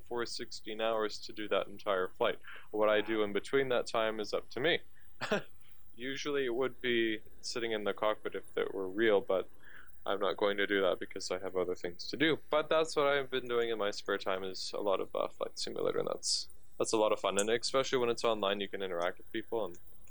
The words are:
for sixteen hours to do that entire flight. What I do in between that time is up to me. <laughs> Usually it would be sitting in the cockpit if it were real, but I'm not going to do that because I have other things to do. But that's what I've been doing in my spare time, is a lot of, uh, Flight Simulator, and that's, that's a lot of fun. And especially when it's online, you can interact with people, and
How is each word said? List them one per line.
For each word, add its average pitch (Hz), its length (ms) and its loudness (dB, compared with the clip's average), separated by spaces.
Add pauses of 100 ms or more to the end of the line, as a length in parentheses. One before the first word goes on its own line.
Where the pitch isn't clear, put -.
for 120 200 -2
sixteen 110 560 -6
hours 110 380 2
to - 120 -10
do 104 160 -6
that 98 200 2
entire 98 400 0 (100)
flight. 110 180 2 (340)
What 107 200 4
I 107 100 6
do 107 220 0
in 101 100 -2
between 135 380 0
that 120 160 2
time 110 340 0
is 101 140 -4
up - 160 -4
to 117 100 -4
me. 151 200 2 (500)
<laughs> 208 100 2 (560)
Usually 139 480 -2
it 120 100 0
would 123 280 0
be 113 380 2 (200)
sitting 117 320 -4
in 107 120 0
the 101 100 2
cockpit 107 400 0
if 95 80 -4 (140)
it - 180 0
were 98 140 -2
real, 101 340 6
but 95 260 2 (560)
I'm 101 160 0
not 92 160 2
going 101 220 2
to 101 80 4
do 98 160 4
that 92 180 4
because - 300 -6
I 92 80 0
have 92 180 -4
other 90 180 2
things - 360 -6
to - 80 -6
do. 151 200 4 (120)
But 151 180 2
that's 160 260 4
what 147 120 6
I've 139 240 2
been 127 180 -2
doing 117 220 2
in 110 80 -2
my 104 120 2
spare 101 280 0
time, 95 260 0
is 92 320 -6
a - 60 -2
lot 98 180 4
of, - 140 -2
uh, - 140 0
Flight - 260 -4
Simulator, - 460 -2
and - 80 0
that's, - 400 0 (300)
that's 117 140 0
a 113 60 4
lot 107 140 6
of 104 80 0
fun. 98 180 0
And 104 100 4
especially 131 500 2
when 120 120 2
it's 117 140 -2
online, 104 360 2
you 98 80 -4
can 98 140 -6
interact 90 360 0
with - 140 -10
people, 113 320 -2
and 87 120 -8 (340)